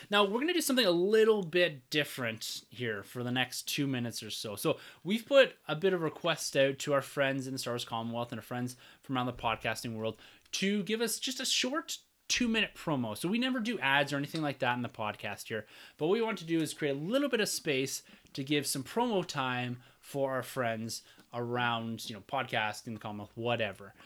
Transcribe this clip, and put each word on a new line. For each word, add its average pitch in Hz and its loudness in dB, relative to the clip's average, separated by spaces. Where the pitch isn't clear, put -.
Now, 208 6
we're 202 2
gonna 339 2
do 330 2
something 254 4
a 180 6
little 208 6
bit 160 0
different 127 -2
here 110 -4
for 123 -8
the 123 -2
next 123 -2
two 143 0
minutes 120 -4
or 107 -10
so. 104 -6
So 151 0
we've 220 -2
put 269 6
a 156 -2
bit 185 2
of 170 0
request 156 -2
out 135 4
to 147 -2
our 139 4
friends 135 -2
in 135 -8
the 131 -6
Star 120 -4
Wars 120 -4
Commonwealth 117 -4
and 113 -6
our - -14
friends 123 -4
from 135 -6
around 123 0
the 123 -4
podcasting 113 -2
world 110 -2
to 202 0
give 220 -2
us 226 -2
just 262 -6
a 262 -4
short 262 0
two-minute 226 2
promo. 123 0
So 170 -4
we 226 2
never 254 0
do 214 -2
ads 139 4
or 143 0
anything 147 -4
like 143 -2
that 123 2
in 123 -2
the 117 -2
podcast 107 -6
here, 110 -4
but 151 0
what 190 4
we 233 2
want 220 0
to 165 -12
do 165 2
is 151 -4
create 139 0
a 139 -6
little 254 0
bit 220 0
of 190 0
space 135 -2
to 143 -6
give 143 2
some 139 -4
promo 220 0
time 123 -2
for 135 -2
our 127 0
friends 113 -2
around, 120 -2
you 113 -8
know, 95 -14
podcasting, 120 -2
the 107 -8
Commonwealth, 104 -8
whatever. 113 0